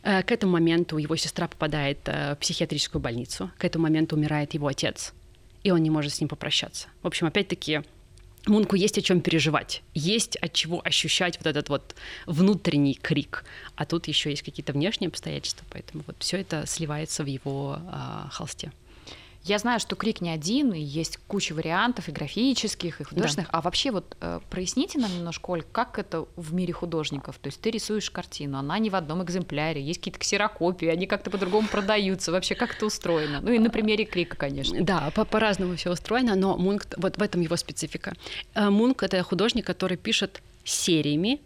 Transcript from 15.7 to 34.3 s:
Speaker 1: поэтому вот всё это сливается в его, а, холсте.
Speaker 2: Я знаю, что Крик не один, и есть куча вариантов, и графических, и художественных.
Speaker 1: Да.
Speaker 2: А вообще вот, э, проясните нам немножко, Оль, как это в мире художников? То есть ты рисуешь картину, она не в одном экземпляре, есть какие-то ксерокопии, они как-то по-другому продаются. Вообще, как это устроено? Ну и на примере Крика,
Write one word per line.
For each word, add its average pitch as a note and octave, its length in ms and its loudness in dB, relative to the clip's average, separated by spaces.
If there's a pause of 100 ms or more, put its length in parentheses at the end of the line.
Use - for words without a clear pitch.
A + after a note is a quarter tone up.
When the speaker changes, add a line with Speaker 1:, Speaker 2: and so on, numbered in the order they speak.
Speaker 1:
поэтому - 360 -12
вот - 120 -14
всё - 200 -2
это E3+ 280 -4
сливается D#3 560 -4
в D3 40 -2
его, C#3 600 -4
а, B2+ 460 -8
холсте. - 400 -10 (720)
Speaker 2:
Я G3+ 140 2
знаю, A#3 220 2
что - 160 -4
Крик G#3+ 240 -2
не F3 100 -2
один, G#3 420 2
и D#3+ 80 -4
есть D3+ 460 -4
куча G3 260 -2
вариантов, E3+ 560 0
и D#3 40 -8
графических, G3 880 -2
и D3 40 -6
художественных. D#3 460 -2
Speaker 1:
Да. - 80 0
Speaker 2:
А - 20 2
вообще F3+ 300 0
вот, F#3+ 300 -4
э, E2+ 200 -6 (100)
проясните B3 500 -2
нам G#3 120 0
немножко, E3+ 380 -6
Оль, E3+ 220 -2
как A#3 260 -2
это E3+ 280 -4 (100)
в D#3+ 180 -6
мире F3+ 180 0
художников? D3+ 680 -4
То - 100 -8
есть - 120 -10
ты A3+ 120 0
рисуешь G#3+ 360 -2
картину, C#3+ 500 -6
она D3 200 -2
не A3 100 2
в F#3+ 60 0
одном E3+ 300 -2
экземпляре, D#3+ 580 -2
есть D3+ 160 -4
какие-то - 220 -10
ксерокопии, F#3 680 0
они E3 200 2
как-то G3 240 -2
по-другому G3+ 360 2
продаются. G3+ 640 0
Вообще, F3+ 240 0
как - 220 -2
это G#3+ 100 0
устроено? D#3 540 0
Ну F#3 100 0
и A#3+ 80 6
на A3+ 100 8
примере G#3+ 360 2
Крика, F3 320 -2